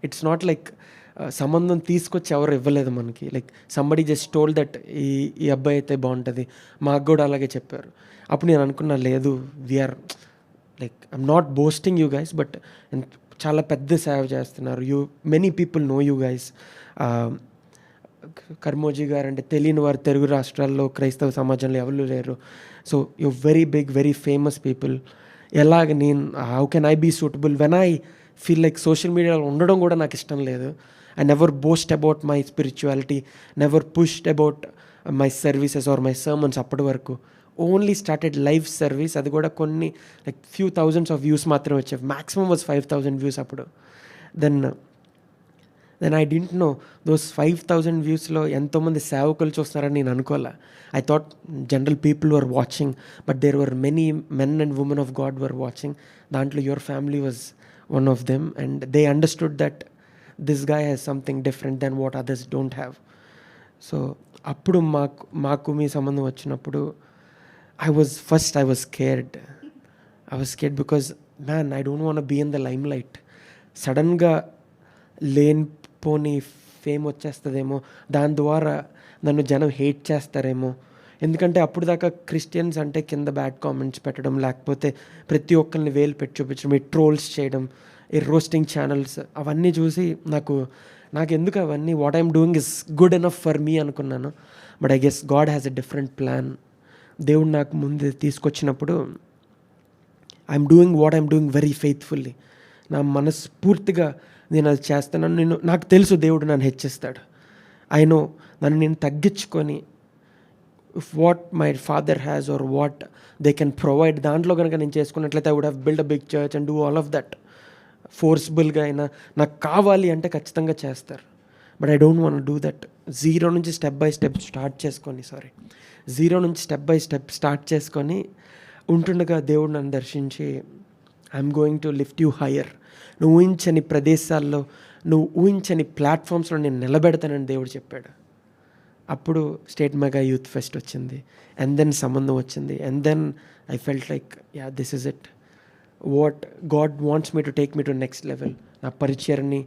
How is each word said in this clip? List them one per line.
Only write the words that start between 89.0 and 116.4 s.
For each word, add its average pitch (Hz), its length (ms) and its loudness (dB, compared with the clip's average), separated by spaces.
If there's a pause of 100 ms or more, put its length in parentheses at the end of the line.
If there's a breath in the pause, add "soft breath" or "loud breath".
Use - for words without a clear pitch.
అవన్నీ 151 320 0
చూసి 165 480 0 (100)
నాకు, 147 400 -2 (480 loud breath)
నాకు 156 180 -2
ఎందుకు 180 280 0
అవన్నీ, 156 320 -4
what 147 240 0
I'm 170 120 2
doing 160 280 4
is - 400 -4
good 175 160 8
enough 170 360 0
for 151 200 0
me 160 120 2
అనుకున్నాను. 139 520 -6 (500 loud breath)
But 135 120 4
I 131 100 4
guess 143 220 0
God 147 300 4
has 139 160 -6
a - 80 -12
different 139 280 -8 (140)
plan. 131 280 -4 (720 soft breath)
దేవుడు 156 280 4
నాకు 147 280 -2
ముందు 143 340 -2
తీసుకొచ్చినప్పుడు, 147 1040 -2 (1400)
I'm 143 140 2
doing 175 280 10
what 151 180 6
I'm 156 140 2
doing 156 220 2
very 147 240 2
faithfully. 143 560 -4 (600 soft breath)
నా 147 80 0
మనస్ఫూర్తిగా 151 1120 0 (380 loud breath)
నేను 151 180 6
అది 143 100 4 (120)
చేస్తున్నాను. 160 420 0
నేను, 165 300 2
నాకు 170 200 2
తెలుసు 185 300 8
దేవుడు 160 300 4
నన్ను 143 200 2
హెచ్చిస్తాడు. 131 540 -4 (800 soft breath)
I 156 80 8
know, 156 220 6 (360 loud breath)
నన్ను 151 160 2
నేను 160 160 2
తగ్గించుకొని, 151 880 -2 (1160 soft breath)
if 156 220 -6
what 170 180 6 (200)
my 151 160 2
father 151 420 -2
has 143 400 -4
or 135 100 -4
what 143 260 0 (500 soft breath)
they 147 200 4
can 147 80 2
provide, 151 500 2
దాంట్లో 165 340 0
కనుక 165 200 0
నేను 147 240 -2
చేసుకున్నట్లయితే 151 520 -2
I - 20 4
would 147 180 2
have 135 140 -10
built 156 220 0
a 143 40 -6
big 147 140 -2
church 147 320 -4